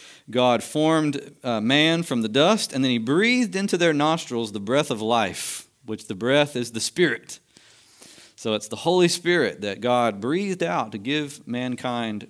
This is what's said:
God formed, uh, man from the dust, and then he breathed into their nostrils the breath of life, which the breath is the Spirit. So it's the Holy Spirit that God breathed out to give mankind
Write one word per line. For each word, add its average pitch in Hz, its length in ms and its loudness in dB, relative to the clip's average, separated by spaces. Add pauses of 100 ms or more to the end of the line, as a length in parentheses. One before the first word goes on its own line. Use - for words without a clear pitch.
(300)
God 120 340 2
formed, 151 800 0
uh, 120 160 -2
man 151 440 2
from 123 180 -2
the 110 80 -2
dust, 175 420 2
and 131 140 0
then 131 60 0
he 117 80 0
breathed 196 540 2
into 196 240 0
their 170 140 4
nostrils 143 600 0
the 101 100 -6
breath 135 280 0
of 107 120 -4
life, 110 640 0 (180)
which 110 220 -8
the 107 80 -8
breath 139 400 2
is 120 160 -4
the 113 80 -6
Spirit. - 600 -2 (1000)
So 110 160 -2
it's 104 160 -4
the - 80 -8
Holy 175 320 4
Spirit 165 520 0
that 101 200 -6
God 117 400 2
breathed 175 420 -2
out 143 300 -2
to 110 40 -8
give 143 480 -6
mankind 120 840 -6